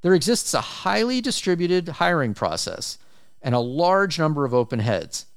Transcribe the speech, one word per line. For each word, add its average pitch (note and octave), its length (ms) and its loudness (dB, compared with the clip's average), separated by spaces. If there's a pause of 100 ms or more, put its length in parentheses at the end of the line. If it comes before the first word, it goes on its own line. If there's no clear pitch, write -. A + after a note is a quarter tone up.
There F3+ 120 4
exists F#3+ 400 2
a B2 80 2
highly A#3 600 -2
distributed F3+ 640 0
hiring D#3 460 0
process - 640 -4 (440)
and B2 140 0
a B2 40 4
large E3+ 600 2
number D3+ 260 2
of B2 80 -2
open B2 260 2
heads. G2+ 460 -2 (120)